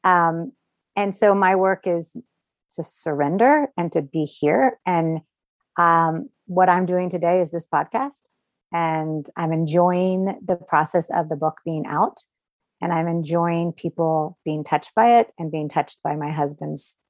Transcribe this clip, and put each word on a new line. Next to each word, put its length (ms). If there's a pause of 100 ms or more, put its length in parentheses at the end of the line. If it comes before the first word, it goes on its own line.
Um, 480 (420)
and 200
so 200
my 220
work 300
is 280 (580)
to 100
surrender 960
and 140
to 100
be 240
here. 580
And, 380 (560)
um, 500 (200)
what 200
I'm 160
doing 240
today 320
is 100
this 160
podcast, 640 (460)
and 520 (120)
I'm 160
enjoying 920
the 100
process 540
of 200
the 60
book 280
being 220
out, 340 (600)
and 100
I'm 160
enjoying 640
people 720
being 200
touched 300
by 240
it 200
and 120
being 200
touched 320
by 120
my 160
husband's 680 (100)